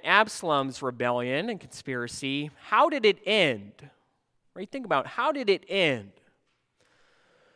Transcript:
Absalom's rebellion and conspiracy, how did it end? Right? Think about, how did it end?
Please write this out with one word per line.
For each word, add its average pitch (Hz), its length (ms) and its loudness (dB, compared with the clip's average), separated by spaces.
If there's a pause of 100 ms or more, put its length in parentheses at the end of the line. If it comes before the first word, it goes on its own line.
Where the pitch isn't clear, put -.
Absalom's 160 760 2
rebellion 123 680 -2
and 208 100 -8
conspiracy, 135 880 -8 (140)
how 262 260 4
did 269 160 0
it 196 200 4
end? 139 640 0 (640)
Right? 185 160 -12
Think 262 160 -8
about, 208 220 0
how 277 260 -2
did 254 160 0
it 185 200 2
end? 143 420 0 (1400)